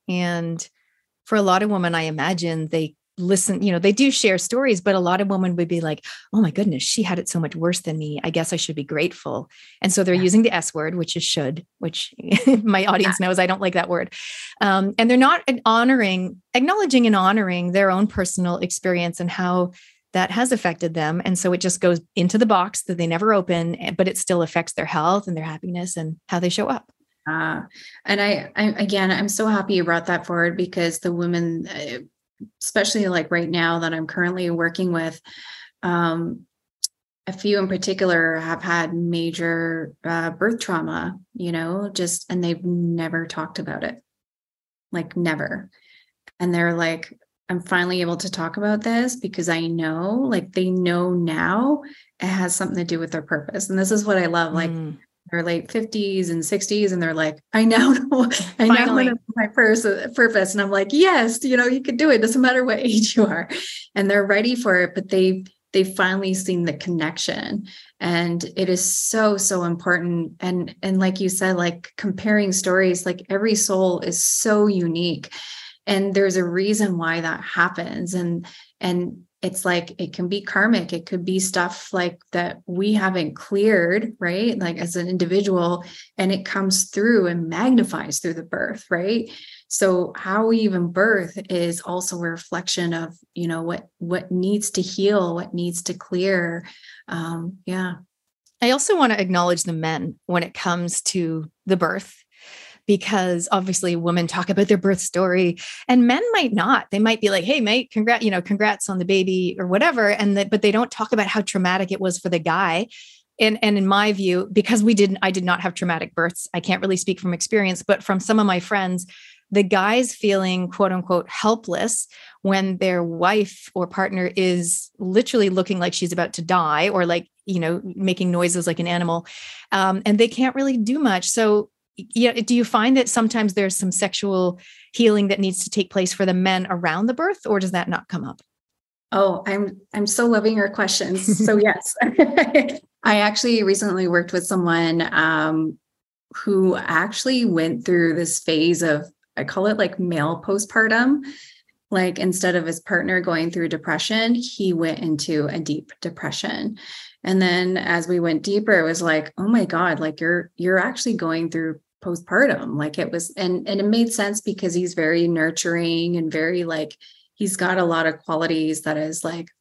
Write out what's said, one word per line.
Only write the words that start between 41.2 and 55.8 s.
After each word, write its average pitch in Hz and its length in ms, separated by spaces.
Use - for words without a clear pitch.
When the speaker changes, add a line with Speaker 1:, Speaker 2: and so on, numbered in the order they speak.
Speaker 2:
you 175 180
know, 170 400
just, 175 400
and 180 120
they've 170 200
never 170 640
talked 160 320
about - 240
it, - 180
like, 170 260
never. 160 520
And 175 140
they're 170 220
like, 165 360
"I'm 180 120
finally 180 400
able 170 160
to 180 140
talk 165 260
about 208 260
this 233 320
because 185 340
I 165 180
know," 165 440
like, 190 240
they 185 160
know 180 440
now 180 680
it 180 60
has 185 280
something 185 220
to 175 80
do 170 140
with 165 120
their 160 100
purpose. 151 480
And 190 80
this 190 140
is 214 140
what 208 120
I 180 100
love, 165 260
like, 165 180
Speaker 1:
Mm. 160 260
Speaker 2:
their 170 120
late 170 260
fifties 208 600